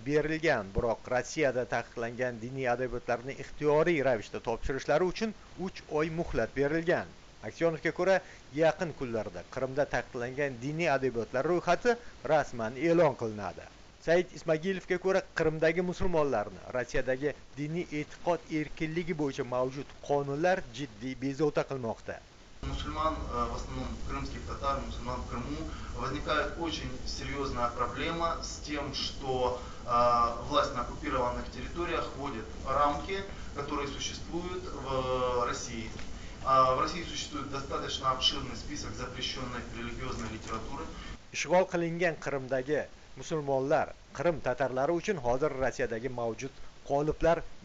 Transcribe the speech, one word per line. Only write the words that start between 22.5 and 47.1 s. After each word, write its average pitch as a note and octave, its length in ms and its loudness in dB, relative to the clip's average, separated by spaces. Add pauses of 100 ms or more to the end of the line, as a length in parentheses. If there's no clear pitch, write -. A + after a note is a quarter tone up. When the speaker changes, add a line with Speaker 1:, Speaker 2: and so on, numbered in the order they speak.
Speaker 2:
Мусульман, D3+ 540 -2
э, - 360 -2
в - 40 -4
основном C3 320 -6 (200)
крымских C3+ 400 -4
татар, C#3 380 -2
мусульман B2 360 -6
в - 80 -6
Крыму, C3+ 280 -4 (400)
возникает D3 640 0
очень C#3+ 320 -4 (160)
серьёзная A#2+ 600 -2
проблема E3 760 0
с - 240 -8
тем, C#3 260 -4
что, B2+ 680 0 (280)
э, - 20 -6 (600)
власть - 260 2
на B2 60 -2
оккупированных B2 680 -2
территориях E3 540 -2 (120)
вводит C#3 280 -6 (220)
рамки, D3 500 2 (380)
которые C#3 320 -2
существуют - 760 -4 (220)
в B2+ 600 2
России. A2+ 420 -4 (540)
А C3 320 8
в C#3 60 2
России F3 220 0
существует D3 460 -6
достаточно C#3 600 -2
обширный - 440 0
список - 380 -6
запрещённой B2 680 -6 (140)
религиозной A#2 540 -4
литературы. A2 540 -6 (500)
Speaker 1:
Ishg'ol F3+ 380 6
qilingan E3+ 480 2
Qrimdagi C3 680 0 (320)
musulmonlar, C#3+ 760 2 (200)
Qrim C#3+ 280 2
tatarlari C3 500 2
uchun F3 260 2
hozir C3 320 2
Rossiyadagi B2 600 0
mavjud A#2+ 420 -2 (360)
qoliplar D3+ 540 4 (240)